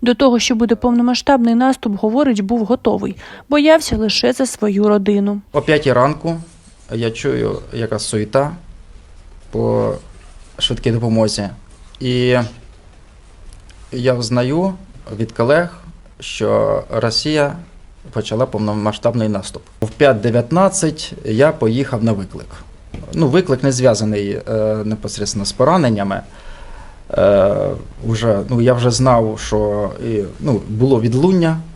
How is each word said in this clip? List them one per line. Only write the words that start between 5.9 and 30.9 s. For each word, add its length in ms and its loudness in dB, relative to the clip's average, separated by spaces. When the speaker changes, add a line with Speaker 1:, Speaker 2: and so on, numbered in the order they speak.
Speaker 2:
ранку 440 2
я 180 -2
чую, 480 -2
яка 260 -4
суєта 540 -2
по 420 0
швидкій 320 -2
допомозі. 580 0
І 360 0
я 220 0
взнаю 600 0
від 140 -4
колег, 460 0
що 680 0
Росія 640 0
почала 340 -2
повномасштабний 840 -2
наступ. 340 -6
В 60 -4
п'ять 320 4
дев'ятнадцять 920 0
я 280 4
поїхав 520 -2
на 80 4
виклик. 340 -8
Ну, 160 2
виклик 340 2
не 100 2
зв'язаний, 680 0
е, 360 -2
непосередньо 600 -6
з 80 -6
пораненнями. 680 0
Е, 600 2
уже, 420 0
ну, 120 0
я 140 4
вже 160 2
знав, 500 2
що 500 -2
і, 160 -2
ну, 280 0
було 320 2